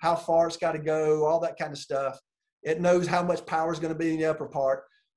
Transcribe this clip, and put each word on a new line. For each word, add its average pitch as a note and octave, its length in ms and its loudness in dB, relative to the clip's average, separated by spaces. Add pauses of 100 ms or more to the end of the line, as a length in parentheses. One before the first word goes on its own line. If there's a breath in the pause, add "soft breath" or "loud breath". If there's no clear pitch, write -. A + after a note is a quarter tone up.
how E3+ 140 2
far E3 320 2
it's E3 100 -8
gotta D#3+ 220 -2
go, D#3 460 2
all E3 140 2
that E3 180 -4
kind D3+ 140 -6
of C#3+ 60 -12
stuff. C#3 420 -4 (440)
It D#3+ 180 -2
knows F3+ 260 4
how F3+ 160 2
much E3+ 220 -2
power E3 260 0
is D#3 80 -4
gonna D#3+ 160 -4
be E3 180 -2
in D#3+ 60 -2
the D#3 60 0
upper D#3 220 -2
part. C3+ 360 0 (340 soft breath)